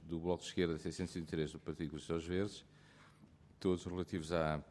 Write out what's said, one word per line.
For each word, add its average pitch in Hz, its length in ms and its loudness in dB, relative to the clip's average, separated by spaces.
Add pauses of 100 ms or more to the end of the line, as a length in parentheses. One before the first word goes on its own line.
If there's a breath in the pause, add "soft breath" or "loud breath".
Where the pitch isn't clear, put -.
do 82 160 -2
Bloco 87 220 2
de - 80 -8
Esquerda, 82 280 2
seiscentos 87 380 -4
e - 20 -4
vinte 78 100 -6
e - 40 -6
três 78 180 2
do 73 80 -10
Partido 78 320 -4
dos 76 120 -8
Sociais 82 220 -2
Verdes, 92 400 -2 (920 loud breath)
todos 90 260 4
relativos 87 480 -2
à 78 280 4 (100)